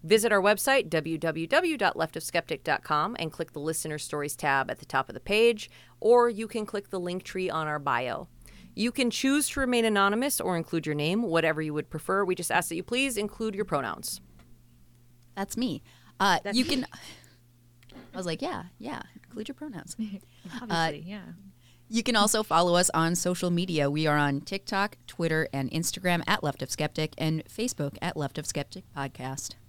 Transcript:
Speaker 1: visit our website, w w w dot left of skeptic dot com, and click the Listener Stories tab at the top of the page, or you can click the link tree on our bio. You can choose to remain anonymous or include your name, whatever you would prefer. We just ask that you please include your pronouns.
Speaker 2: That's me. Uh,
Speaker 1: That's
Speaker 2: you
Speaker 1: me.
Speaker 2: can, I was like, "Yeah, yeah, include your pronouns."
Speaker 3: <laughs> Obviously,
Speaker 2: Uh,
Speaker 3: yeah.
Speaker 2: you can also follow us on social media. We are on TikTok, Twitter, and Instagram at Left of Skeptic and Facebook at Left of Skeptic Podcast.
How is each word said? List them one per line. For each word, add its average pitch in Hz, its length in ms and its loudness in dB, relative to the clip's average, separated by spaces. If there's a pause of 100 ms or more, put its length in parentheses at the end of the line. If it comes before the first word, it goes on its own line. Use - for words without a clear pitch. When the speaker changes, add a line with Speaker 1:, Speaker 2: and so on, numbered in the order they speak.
Speaker 1:
visit 214 260 4
our 202 100 4
website, 208 500 2
w 160 280 0
w 160 280 -2
w 320 300 2
dot 202 200 0
left 160 200 -2
of 160 60 -6
skeptic - 400 -4
dot - 220 0
com, 160 340 0
and 156 140 -6
click - 200 -8
the 156 80 -10
Listener 156 380 -4
Stories 147 380 -6
tab 139 340 2
at - 80 -4
the - 80 -18
top 135 220 -2
of - 60 -12
the 101 60 -10
page, 220 480 2 (300)
or 240 320 6
you 214 160 -6
can 214 200 -4
click 202 240 -6
the 190 100 -2
link 180 240 -4
tree 185 260 -2
on 156 160 -2
our 151 140 -2
bio. 127 480 0 (480)
You 233 160 0
can 240 180 2
choose 277 400 2
to 277 100 -4
remain 247 240 2
anonymous 214 560 2
or 180 160 0
include 165 300 -2
your 151 80 0
name, 170 280 0
whatever 160 400 2
you 151 120 -4
would 147 160 -4
prefer. 190 340 0
We 180 120 0
just 175 160 -4
ask - 160 2
that 165 80 -6
you 180 80 -6
please 254 320 0
include 220 400 -4
your 208 80 -2
pronouns. 123 560 -4 (1120)
Speaker 2:
That's 196 220 -6
me. 233 260 -4 (380)
Uh, 190 240 6
Speaker 1:
That's 202 120 -4
Speaker 2:
you 247 80 2
Speaker 1:
me. 247 60 -4
Speaker 2:
can, 262 160 0 (1300)
I - 20 -10
was 185 100 -6
like, 165 160 -4
"Yeah, 302 220 -6 (140)
yeah, 247 240 -10 (220)
include - 240 -10
your 277 80 -10
pronouns." 277 420 -12
Speaker 3:
<laughs> 220 60 -4 (580)
Obviously, 220 80 -12
Speaker 2:
Uh, 165 220 0 (120)
Speaker 3:
yeah. 196 180 -12 (680)
Speaker 2:
you 220 160 0
can 240 120 2
also 208 280 6
follow 175 320 6
us 180 180 6
on 165 220 4
social 180 340 0
media. 170 400 2
We 156 160 2
are 147 120 6
on 143 220 4
TikTok, 196 580 -4 (100)
Twitter, 160 440 0
and 135 200 -2
Instagram 170 560 0
at - 160 0
Left - 180 -2
of 131 80 -6
Skeptic 156 480 -2
and 160 280 0
Facebook 180 540 -4
at 170 160 -4
Left 147 220 -4
of 147 80 -8
Skeptic - 380 -8 (120)
Podcast. 135 580 -8 (140)